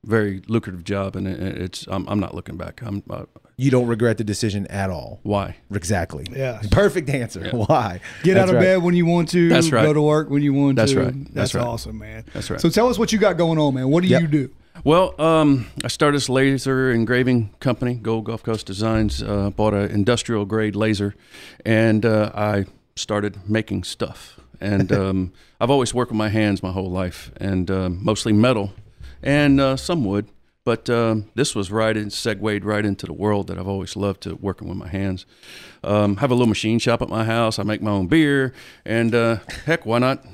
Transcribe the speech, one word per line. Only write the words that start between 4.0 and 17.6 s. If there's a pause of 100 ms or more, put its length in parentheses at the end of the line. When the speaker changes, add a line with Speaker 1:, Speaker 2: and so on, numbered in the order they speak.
Speaker 2:
the
decision
at
all.
Speaker 1:
Why? (140)
Speaker 2:
Exactly. (100)
Speaker 3:
Yeah. (120)
Speaker 2:
Perfect
answer.
Speaker 1:
Yeah. (160)
Speaker 2:
Why? (220)
Speaker 3:
Get
out
Speaker 2:
That's
Speaker 3:
of
Speaker 2:
right.
Speaker 3:
bed
when
you
want
to.
Speaker 1:
That's
right.
Speaker 3:
Go
to
work
when
you
want
Speaker 1:
That's
Speaker 3:
to.
Speaker 1:
right. (120)
Speaker 3:
That's
Speaker 1:
That's
right.
Speaker 3:
awesome,
man. (100)
Speaker 1:
That's
right.
Speaker 3:
So
tell
us
what
you
got
going
on,
man.
What
do
Speaker 2:
Yep.
Speaker 3:
you
do? (340)
Speaker 1:
Well,
um, (160)
I
started
this
laser
engraving
company,